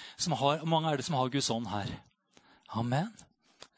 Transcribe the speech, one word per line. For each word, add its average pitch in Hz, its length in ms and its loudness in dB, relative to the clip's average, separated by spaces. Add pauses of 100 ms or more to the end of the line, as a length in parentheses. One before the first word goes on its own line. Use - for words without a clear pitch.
(180)
som 147 200 0
har, 147 240 2
hvor 160 100 0
mange 160 220 2
er 135 80 0
det - 80 -4
som 151 80 0
har 127 160 2
Guds 139 200 2
ånd 113 200 -2
her? 104 160 -2 (880)
Amen. 127 320 0 (680)